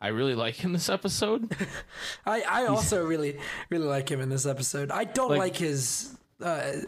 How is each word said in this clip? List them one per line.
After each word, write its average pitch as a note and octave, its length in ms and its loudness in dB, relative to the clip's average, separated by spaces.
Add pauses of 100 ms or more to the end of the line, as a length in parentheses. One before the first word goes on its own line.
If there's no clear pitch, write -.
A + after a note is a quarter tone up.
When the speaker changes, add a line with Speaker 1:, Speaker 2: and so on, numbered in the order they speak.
Speaker 1:
I G2+ 80 -2
really B2 260 2
like A2+ 300 -2
in F3+ 80 2
this F3 160 0
episode. G#3 680 0 (380)
Speaker 2:
<laughs> - 340 -8
I, A3 160 0
I A3+ 200 0
Speaker 1:
He's A#3 60 2
Speaker 2:
also G3+ 360 4
really, D3 340 0 (320)
really E3 160 2
like C#3 240 0
him C3+ 100 0
in C3 80 0
this C3+ 160 0
episode. C#3 460 -2
I A3 140 0
don't C4 260 2
Speaker 1:
Like D3 80 6
Speaker 2:
like F#3 180 2
his, C#3 600 -2 (240)
uh, D3 320 0 (160)